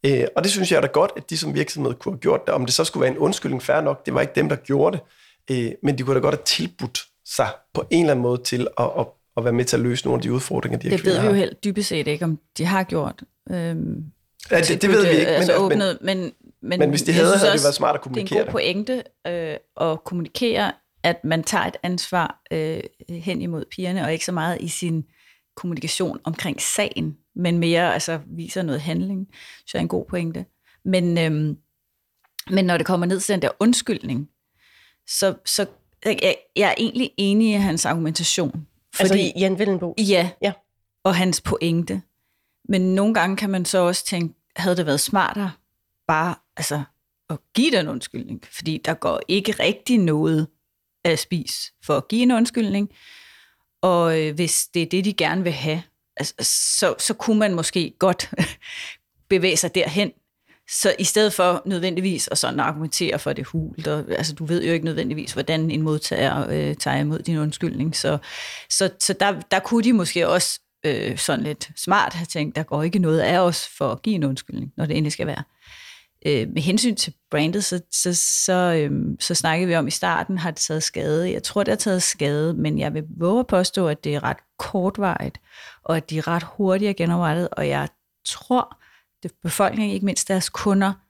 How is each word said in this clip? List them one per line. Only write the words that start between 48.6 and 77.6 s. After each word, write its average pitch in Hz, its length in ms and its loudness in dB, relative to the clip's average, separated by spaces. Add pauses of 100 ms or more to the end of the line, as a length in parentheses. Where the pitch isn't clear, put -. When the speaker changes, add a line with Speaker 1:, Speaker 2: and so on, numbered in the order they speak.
Speaker 2:
der 160 100 0
går - 340 -2
ikke 202 240 0
rigtig 220 460 0
noget 160 480 2 (580)
af 165 140 2
Spis - 540 -6 (120)
for 151 120 2
at 135 120 -4
give 233 140 0
en 247 100 6
undskyldning. 220 580 0 (920)
Og, 170 380 4
øh, 156 140 -2
hvis 165 400 0
det 170 80 2
er 160 40 0
det, 185 180 0
de 202 80 0
gerne 165 300 0
vil 175 100 0
have, 156 300 -4 (340)
altså, - 180 -8 (440)
så, 180 200 2
så - 160 -2
kunne 220 240 2
man 208 160 2
måske 165 440 -2
godt - 320 2 (480)
<laughs> - 500 -18
bevæge 180 280 4
sig 170 180 -2
derhen. 180 380 0 (580)
Så - 280 2
i 196 60 0
stedet 214 280 2
for 180 340 2
nødvendigvis 185 640 -2
at - 100 -2
sådan 131 220 -2
argumentere 156 580 -2
for 139 140 -4
det 139 140 -6
hult, 156 420 -6
og, 151 200 -2
altså, 160 260 -4
du 160 100 -8
ved 165 200 -2
jo 165 80 0
ikke 165 120 -2
nødvendigvis, 156 480 -4
hvordan 160 380 0
en 156 120 0
modtager, 151 680 0
øh, 147 260 -2
tager 135 200 -2
imod 147 220 0
din 165 200 -2
undskyldning. 151 580 -2
Så, 151 220 0 (520)
så, 190 200 2 (100)
så - 120 0
der, 196 280 0 (100)
der 190 80 2
kunne 226 260 2
de 247 80 6
måske 175 360 2
også, 175 320 0 (260)
øh, 110 320 0
sådan 147 260 -2
lidt - 320 -6
smart - 380 2
have 170 120 -6
tænkt, 151 300 -4
der 156 60 -2
går 147 200 -2
ikke 170 160 0
noget 160 220 4
af 175 180 4
os 175 300 2 (100)
for 127 140 0
at - 100 -8
give 220 120 0
en 160 100 0
undskyldning, - 520 -6
når 156 100 -2
det 156 100 -2
endelig 151 160 0
skal - 140 -4
være. - 160 -6 (840)
Øh, 147 220 0
med - 140 -4
hensyn 208 340 2
til - 180 -4 (160)
brandet, 165 340 0